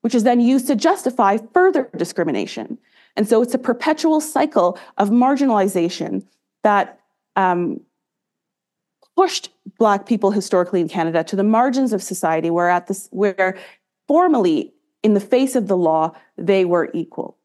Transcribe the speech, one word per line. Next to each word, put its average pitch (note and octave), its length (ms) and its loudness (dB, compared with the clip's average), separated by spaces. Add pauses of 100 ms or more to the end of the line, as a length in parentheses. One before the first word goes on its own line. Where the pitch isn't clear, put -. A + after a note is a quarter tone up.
which A#3 120 -4
is A3+ 120 2
then A#3+ 160 4
used B3 260 2
to C#4+ 80 0
justify A3 640 0 (160)
further F4+ 420 2
discrimination. E3 800 -6 (380)
And G#3 140 -2
so A3 140 4
it's A#3+ 120 -4
a B3+ 40 -2
perpetual D#4 640 -2
cycle C4 560 -2 (220)
of G3+ 120 0
marginalization G#3 1160 0 (380)
that, - 360 0 (360)
um, F3+ 440 -2 (1400)
pushed - 340 0 (280)
Black G3+ 280 2
people G3+ 260 0
historically F#3 480 0
in D#3+ 80 -2
Canada E3 340 -2
to F3+ 140 -6
the G3 80 0
margins A#3+ 480 2
of F#3+ 100 -2
society, E3 480 -2
where F3 180 0
at F3 200 0
this, - 240 -8
where F#3+ 440 -2 (520)
formally, C4+ 640 2 (320)
in G#3+ 100 4
the G3 60 2
face C4 340 0
of G#3+ 140 -2
the G3 80 0
law, D#3+ 360 0 (240)
they F#3+ 280 2
were F3 280 0
equal. - 520 -8